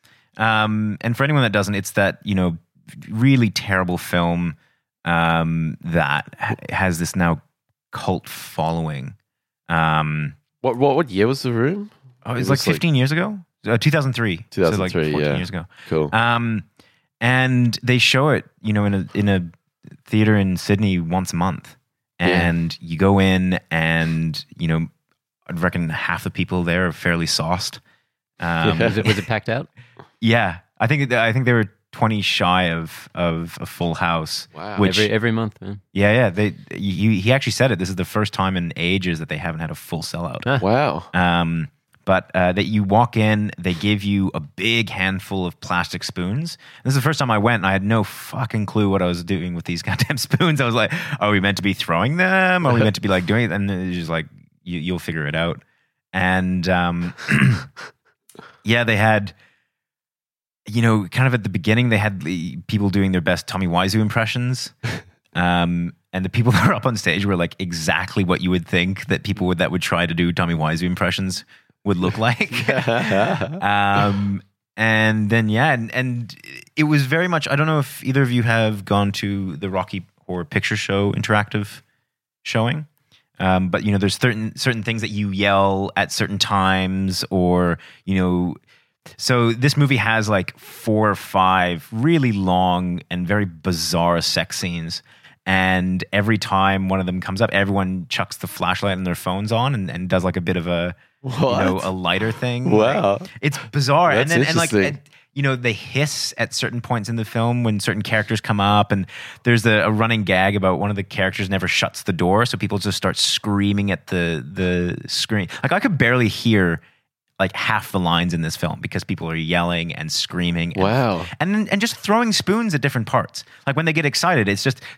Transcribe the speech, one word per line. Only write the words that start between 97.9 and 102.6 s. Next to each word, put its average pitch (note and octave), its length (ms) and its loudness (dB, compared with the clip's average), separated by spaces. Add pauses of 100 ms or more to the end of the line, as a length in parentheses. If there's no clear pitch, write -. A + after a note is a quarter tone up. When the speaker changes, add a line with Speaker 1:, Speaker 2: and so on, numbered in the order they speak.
Speaker 1:
chucks - 300 -6
the - 80 -10
flashlight F2+ 500 -2
and F#2 100 -4
their F2+ 80 -2
phones G2 380 -4
on B2 220 0
and, F#2+ 160 -4
and F2+ 180 -6
does, F2+ 160 2
like, F#2 140 -2
a - 20 -2
bit F2 160 -2
of E2+ 100 -4
a, F2 300 -2 (260)
you C3+ 80 -8
know, A#2+ 440 0
Speaker 2:
What? F#2+ 100 -4
Speaker 1:
a F#2+ 60 -2
lighter F#2 420 -2
thing. B2 380 -4